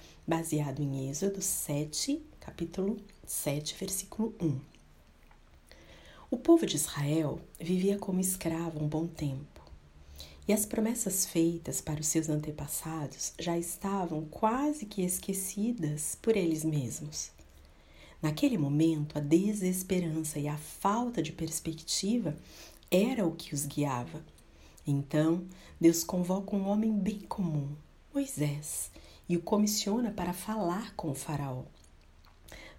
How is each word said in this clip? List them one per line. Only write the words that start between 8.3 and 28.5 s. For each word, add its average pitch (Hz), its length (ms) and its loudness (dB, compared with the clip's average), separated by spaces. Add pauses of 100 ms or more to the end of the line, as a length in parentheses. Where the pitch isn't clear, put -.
um 151 60 0
bom 156 180 0
tempo, 143 560 -6 (840)
e 202 40 6
as 214 140 4
promessas 220 580 0
feitas 165 560 2
para 151 200 -2
os 151 80 0
seus 156 200 2
antepassados 151 1120 -4
já 170 180 0
estavam 170 680 -2
quase 262 600 0
que - 180 -4
esquecidas 185 1160 -2
por 226 160 4
eles 160 280 2
mesmos. 147 640 -2 (880)
Naquele 185 380 2
momento, 151 580 2
a 147 40 0
desesperança 180 1200 2
e 143 80 0
a 151 100 -2
falta 220 640 0
de 151 80 -2
perspectiva 165 1080 -2 (540)
era 214 340 4
o 160 120 2
que - 180 -8
os 143 100 -2
guiava. 143 600 -2 (600)
Então, 156 640 2 (340)
Deus 165 220 8
convoca 190 540 0
um 196 120 0
homem 214 300 2
bem 196 220 0
comum, 151 500 -2 (420)
Moisés, 151 800 -2 (380)